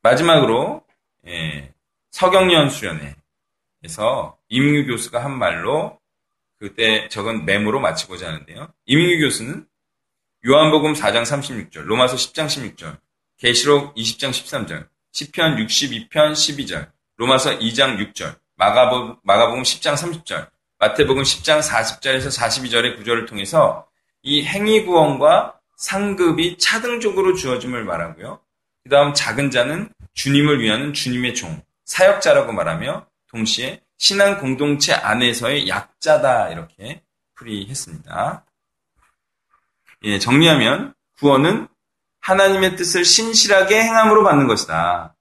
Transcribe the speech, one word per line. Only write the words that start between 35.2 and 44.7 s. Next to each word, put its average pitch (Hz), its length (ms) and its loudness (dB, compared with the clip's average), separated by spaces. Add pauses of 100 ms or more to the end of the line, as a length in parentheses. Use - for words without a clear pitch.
약자다 123 840 0
이렇게 95 540 -14 (320)
풀이했습니다. 107 1120 -8 (1600)
예, 104 160 0
정리하면 147 760 2 (220)
구원은 143 500 2 (540)
하나님의 190 560 2
뜻을 175 260 -2
신실하게 214 800 4
행함으로 220 420 6
받는 143 240 4
것이다. 85 720 -2